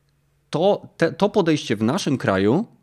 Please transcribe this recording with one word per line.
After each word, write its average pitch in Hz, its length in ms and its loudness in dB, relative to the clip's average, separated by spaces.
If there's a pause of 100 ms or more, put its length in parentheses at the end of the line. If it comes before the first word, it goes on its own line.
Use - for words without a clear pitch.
(500)
to, 185 380 0 (100)
te, 160 160 0
to 202 160 0
podejście 165 460 0
w 107 80 -4
naszym 135 340 -2
kraju 104 480 2 (180)